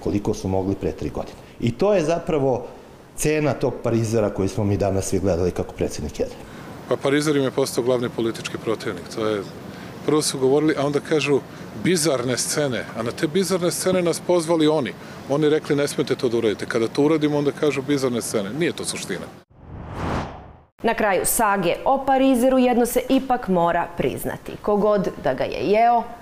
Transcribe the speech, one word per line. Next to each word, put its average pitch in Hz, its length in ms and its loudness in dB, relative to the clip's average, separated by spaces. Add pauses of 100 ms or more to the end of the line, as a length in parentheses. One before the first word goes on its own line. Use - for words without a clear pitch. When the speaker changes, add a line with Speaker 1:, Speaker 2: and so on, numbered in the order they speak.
Speaker 1:
koliko 104 300 0
su - 140 -4
mogli 95 280 0
pre 82 160 -4
tri - 180 -6
godine. - 280 -8 (220)
I 120 120 0
to 202 220 2
je 175 100 4
zapravo 147 640 0 (480)
cena 151 380 2
tog 135 200 -2 (100)
parizera 113 460 2
koji 95 200 0
smo 110 140 -2
mi 101 140 2
danas 95 280 0
svi 95 140 0
gledali 90 320 2
kako - 220 -6
predsjednik - 460 -6
jede. - 160 -4 (540)
Speaker 2:
Pa 127 60 2
parizer 147 400 0
im 139 80 2
je 123 80 0
postao 135 320 0
glavni 123 260 2
politički - 480 -4
protivnik. 104 460 -4 (120)
To 110 120 -2
je, 104 140 0 (640)
prvo 147 160 4
su 139 180 -2
govorili, 143 380 4
a 139 80 0
onda 147 140 0
kažu 143 400 2 (440)
bizarne 143 540 2
scene, 127 480 -2 (120)
a 113 60 -4
na 117 80 -2
te 165 160 -2
bizarne 175 440 2
scene 185 300 0
nas 170 180 0
pozvali 165 480 4
oni. 147 260 2 (360)
Oni 147 200 4
rekli: 151 260 2
"Ne 143 120 2
smete 135 280 0
to 127 140 0
da 117 80 0
uradite." 110 280 0
Kada 113 220 0
to 139 160 0
uradimo, 151 340 2
onda 143 140 2
kažu: 143 300 0
"Bizarne 131 400 0
scene." 101 280 -2 (100)
Nije 165 120 0
to 95 140 -8
suština. 82 400 -6 (1600)
Speaker 3:
Na 233 100 2
kraju 202 320 2
sage 196 500 2 (100)
o 269 200 2
parizeru 262 520 4
jedno 247 280 4
se 240 240 -2
ipak 254 380 2
mora 170 400 2 (100)
priznati. - 540 -4 (100)
Kogod 208 480 2 (140)
da 131 100 0
ga 131 100 -2
je 123 280 -2
jeo 233 320 4 (180)